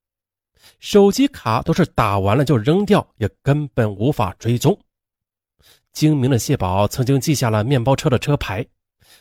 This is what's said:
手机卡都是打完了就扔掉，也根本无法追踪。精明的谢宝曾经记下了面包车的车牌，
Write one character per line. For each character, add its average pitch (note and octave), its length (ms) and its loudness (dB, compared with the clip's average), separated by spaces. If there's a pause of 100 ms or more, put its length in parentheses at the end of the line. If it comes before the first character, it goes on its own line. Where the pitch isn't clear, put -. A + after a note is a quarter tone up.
(800)
手 G3+ 320 4
机 C4+ 160 0
卡 A#2 340 -4
都 - 100 -2
是 E3 160 0
打 G2+ 300 -2
完 G2 180 0
了 C#3+ 80 2
就 C3+ 140 2
扔 D3+ 280 0
掉， F#3 200 2 (120)
也 G2+ 120 -2 (140)
根 D3 240 0
本 G#2+ 300 -2
无 A#2 140 0
法 G2 280 -4
追 A#2+ 180 -2
踪。 E3+ 180 0 (1160)
精 D3+ 240 2
明 C3 140 0
的 B2+ 100 2
谢 C#3+ 160 -2
宝 G2 320 0
曾 - 180 -4
经 C3+ 140 0
记 C#3 160 -2
下 B2 140 -2
了 G#2+ 140 0
面 B2+ 200 0
包 C3+ 120 2
车 D#3 140 -2
的 B2+ 80 2
车 C#3+ 200 -2
牌， - 280 -8 (560)